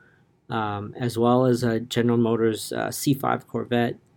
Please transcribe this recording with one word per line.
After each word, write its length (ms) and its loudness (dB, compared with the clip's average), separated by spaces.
um, 480 -4
as 220 -4
well 260 4
as 180 2
a 180 0
General 380 2
Motors, 540 0
uh, 180 -4
C 220 0
five 340 -2
Corvette. 520 -2